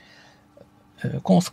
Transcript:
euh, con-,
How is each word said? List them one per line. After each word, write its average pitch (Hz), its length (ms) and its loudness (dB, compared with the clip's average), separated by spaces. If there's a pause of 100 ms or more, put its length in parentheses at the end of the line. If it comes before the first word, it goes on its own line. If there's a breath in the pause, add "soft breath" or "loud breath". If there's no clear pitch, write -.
(1040 soft breath)
euh, 131 160 -6
con-, 185 180 2 (140)